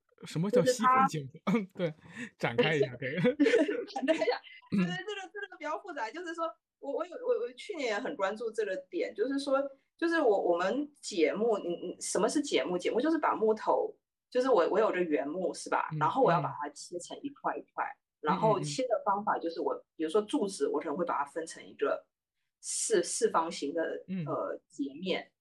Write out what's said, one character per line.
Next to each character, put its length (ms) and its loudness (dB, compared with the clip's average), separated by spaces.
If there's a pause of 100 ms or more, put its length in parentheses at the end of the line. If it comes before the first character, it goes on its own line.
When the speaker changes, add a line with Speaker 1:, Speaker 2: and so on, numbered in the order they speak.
(260)
Speaker 1:
什 140 -6
么 120 0
叫 120 6
细 200 2
分 260 6
节 140 -4
目？ 40 -10
Speaker 2:
就 60 -20
是 120 -20
它 60 2
Speaker 1:
<laughs> 60 6
嗯， 160 -2
对， 200 -2 (440)
展 180 -2
开 200 4
一 40 4
下， 160 0
可 120 -8
以。 100 -6
Speaker 2:
<laughs> 720 4
展 140 -4
开 80 4
一 40 -4
下， 240 0 (120)
Speaker 1:
<laughs> 180 -20
Speaker 2:
就 60 2
是 80 4
这 300 -4
个， 180 -12
这 160 -8
个 80 -18
比 80 -10
较 140 -4
复 120 -12
杂， 200 -6
就 140 -10
是 100 -8
说， 100 -2 (340)
我， 140 -6
我 120 -2
有， 120 -12
我， 160 0 (100)
我 100 -6
去 220 -12
年 140 -2
也 100 -2
很 160 -6
关 220 -2
注 140 -6
这 140 -2
个 120 -4 (120)
点， 240 -4
就 140 -2
是 100 -2
说， 240 0 (360)
就 100 0
是 140 2
我， 200 4
我 160 4
们 320 0 (120)
节 320 2
目， 240 2
你， 180 -4
你， 240 -8
什 180 -4
么 120 4
是 120 0
节 220 2
目？ 140 0
节 120 -2
目 120 0
就 100 2
是 60 2
把 180 2
木 180 4
头， 400 0 (360)
就 120 2
是 80 2
我， 200 6
我 100 4
有 120 6
个 100 0
原 260 2
木， 260 -2
是 160 -10
吧？ 220 0
Speaker 1:
嗯， 80 -4
Speaker 2:
然 100 2
后 140 2
我 80 6
要 100 4
把 120 -4
它 160 -8
切 300 -12
成 220 -12
一 80 -8
块 280 -4
一 40 -10 (120)
块， 100 -4
Speaker 1:
嗯。 80 -6 (300)
Speaker 2:
然 160 2
后 240 4
切 220 -2
的 220 0
方 200 2
法 120 0
就 120 -4
是 100 -6
我， 140 0
Speaker 1:
嗯， 20 -8
嗯， 80 -12
嗯。 20 -20 (120)
Speaker 2:
比 80 -4
如 40 -2
说 120 2
柱 260 0
子， 220 -2
我 100 0
可 60 -4
能 100 -4
会 80 -2
把 140 -2
它 80 -2
分 200 -8
成 200 -14
一 80 -20
个 320 -2 (560)
四， 420 0
四 260 0
方 220 0
形 220 -6
的， 340 -4
Speaker 1:
嗯。 180 -4
Speaker 2:
呃， 320 -4 (120)
截 240 -6
面。 480 -6